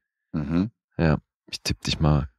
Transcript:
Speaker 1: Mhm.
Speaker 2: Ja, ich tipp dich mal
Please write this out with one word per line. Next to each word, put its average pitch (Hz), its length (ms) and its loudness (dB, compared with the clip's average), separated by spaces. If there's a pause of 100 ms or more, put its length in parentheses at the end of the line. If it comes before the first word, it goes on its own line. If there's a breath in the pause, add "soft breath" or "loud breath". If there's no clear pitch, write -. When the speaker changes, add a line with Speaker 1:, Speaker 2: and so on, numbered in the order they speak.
(320)
Speaker 1:
Mhm. 82 400 -2 (260)
Speaker 2:
Ja, 78 200 4 (300)
ich - 140 -14
tipp - 200 -6
dich - 180 -4
mal 76 400 2